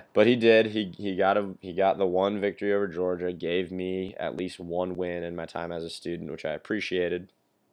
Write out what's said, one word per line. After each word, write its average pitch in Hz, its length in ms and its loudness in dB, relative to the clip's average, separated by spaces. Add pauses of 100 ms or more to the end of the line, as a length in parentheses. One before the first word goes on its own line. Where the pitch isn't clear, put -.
(140)
But 107 140 8
he 123 100 6
did. 113 300 8
He, 104 300 -4
he 104 200 -4
got 95 180 4
a, 101 240 -2
he 95 140 -12
got 95 240 4
the 98 80 2
one 95 340 2
victory 101 340 -2
over 101 140 0
Georgia, 90 460 -2
gave 87 360 -2
me 92 480 -6
at 73 200 -6
least 90 200 -6
one 90 380 -4
win 87 300 -4
in 85 100 -8
my 82 100 -8
time 85 280 -8
as 82 100 -6
a 82 60 -8
student, 85 420 -8
which 82 140 -10
I 78 60 -4
appreciated. 90 840 -4 (400)